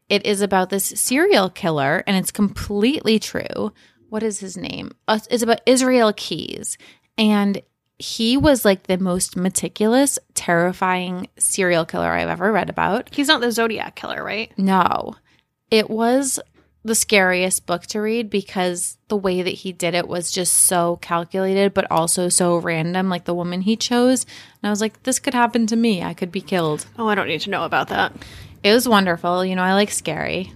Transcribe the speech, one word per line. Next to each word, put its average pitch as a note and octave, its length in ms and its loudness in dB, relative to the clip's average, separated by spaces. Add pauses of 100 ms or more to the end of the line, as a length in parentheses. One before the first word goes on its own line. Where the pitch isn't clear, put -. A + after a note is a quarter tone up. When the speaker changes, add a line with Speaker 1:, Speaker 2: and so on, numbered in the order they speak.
(100)
Speaker 1:
It G3+ 160 0
is G3+ 160 0
about F#3+ 260 2
this G3 160 -2
serial C4+ 640 2
killer, D#3 580 -2
and G3+ 80 0
it's F#3 160 -2
completely G#3 880 0
true. - 540 -6 (380)
What G#3+ 120 -6
is G#3+ 180 -4
his F#3+ 180 -14
name? - 340 -12 (140)
Uh, A3 120 0 (120)
it's A#3 120 0
about A#3 220 2
Israel B3 500 4
Keyes. - 600 -10 (400)
And G#3 460 2 (380)
he A#3 360 0
was, C#4+ 280 4
like, F#3+ 200 2
the F#3 120 0
most F3+ 400 -2
meticulous, A3 840 0 (120)
terrifying F3+ 920 -2 (100)
serial F3 480 0
killer E3+ 280 -2
I've E3+ 160 0
ever F3 240 -2
read F3 180 0
about. E3 420 -2
Speaker 2:
He's C#4+ 140 -2
not D4 140 2
the A#3+ 100 0
Zodiac A3+ 460 -2
killer, - 260 -8
right? G3+ 340 -8
Speaker 1:
No. F#3+ 600 2 (520)
It A3 220 2
was A#3+ 480 0 (460)
the A3 100 -2
scariest F#3 720 2
book F3+ 200 -4
to G#3+ 140 -6
read G#3+ 300 -2
because F3+ 680 -4 (100)
the G#3+ 80 -2
way F#3 260 0
that F3+ 80 -2
he - 220 -8
did E3+ 220 -4
it F3 120 0
was F3 240 -6
just F3+ 220 -2
so E3+ 500 2
calculated, F#3+ 720 0
but F#3+ 160 0
also E3+ 380 0
so F3 300 2
random, E3+ 500 -2
like, F3 160 -4
the F3 100 -2
woman F3 280 -4
he G#3+ 120 2
chose. B3 500 2 (380)
And G#3 60 -2
I - 20 0
was G#3 100 0
like, A3 220 -4
"This B3+ 160 -2
could C4 160 -4
happen A#3+ 320 2
to A3 80 -2
me. A3+ 260 2
I E3+ 140 -6
could F3+ 160 -6
be F#3 100 -6
killed." D#3+ 460 -2 (100)
Speaker 2:
Oh, A3+ 120 -2
I G#3 80 2
don't G3 100 -2
need D#3 160 -4
to G3+ 80 -8
know E3+ 140 -2
about D#3 240 -2
that. F#3+ 240 0 (500)
Speaker 1:
It G3+ 100 4
was B3 160 4
wonderful. F3+ 560 2
You F#3 120 -2
know, F#3 60 0
I F#3 120 2
like G3+ 160 2
scary. E3 640 -6